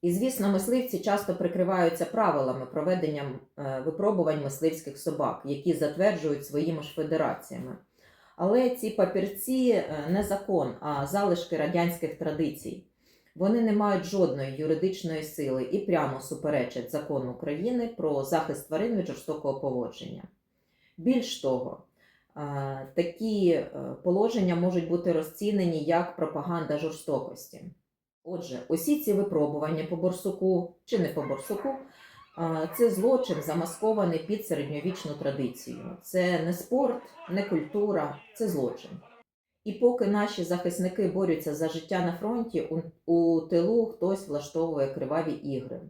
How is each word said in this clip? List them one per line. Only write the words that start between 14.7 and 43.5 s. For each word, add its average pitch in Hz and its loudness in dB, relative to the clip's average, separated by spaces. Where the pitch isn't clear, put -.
сили 135 -4
і 180 -2
прямо 151 0
суперечать 131 -4
закону 139 -4
України 226 -4
про 143 0
захист 156 -2
тварин 214 0
від 180 0
жорстокого 139 -4
поводження. - -6
Більш 240 0
того, 127 -2
е, 139 -6
такі, 190 2
е, 151 2
положення 190 4
можуть 175 2
бути 175 2
розцінені 165 0
як 165 2
пропаганда 151 -2
жорстокості. - -6
Отже, 160 -8
усі 220 2
ці 214 2
випробування 156 2
по 175 -2
борсуку 180 0
чи 233 0
не 175 4
по 151 -2
борсуку, 269 -4
е, 165 -6
це 233 6
злочин, 202 2
замаскований 170 0
під 202 -4
середньовічну 147 -2
традицію. 139 -4
Це 180 2
не 170 0
спорт, 247 0
не 196 0
культура, 170 0
це 220 -2
злочин. 139 -2
І 214 -6
поки 247 4
наші 208 0
захисники 180 0
борються 160 0
за 160 0
життя 175 -2
на 170 0
фронті, 214 -2
у, 165 -4
у 170 6
тилу 190 2